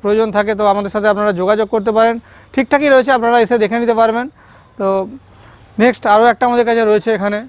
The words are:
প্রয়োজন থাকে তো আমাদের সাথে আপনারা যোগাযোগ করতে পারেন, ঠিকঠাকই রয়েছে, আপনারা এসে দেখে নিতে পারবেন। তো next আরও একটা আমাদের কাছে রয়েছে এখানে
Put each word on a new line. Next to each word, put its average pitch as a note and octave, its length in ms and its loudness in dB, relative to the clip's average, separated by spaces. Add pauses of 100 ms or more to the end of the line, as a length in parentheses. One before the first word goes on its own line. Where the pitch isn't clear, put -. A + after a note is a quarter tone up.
প্রয়োজন G#3+ 300 0
থাকে G#3 220 -2
তো G#3 120 -2
আমাদের G3+ 240 0
সাথে G#3+ 180 -2
আপনারা G#3 240 0
যোগাযোগ G3 360 -2
করতে A3 240 -4
পারেন, A3+ 260 0 (340)
ঠিকঠাকই C#4 360 0
রয়েছে, C4 240 2
আপনারা A#3 280 2
এসে A#3 180 0
দেখে G#3+ 200 -2
নিতে A#3 160 0
পারবেন। A3+ 360 0 (480)
তো G3 300 -2 (720)
next A#3 280 0
আরও G#3+ 180 4
একটা A#3+ 220 2
আমাদের A#3+ 180 0
কাছে A3+ 200 0
রয়েছে G#3+ 300 0
এখানে G#3 340 -4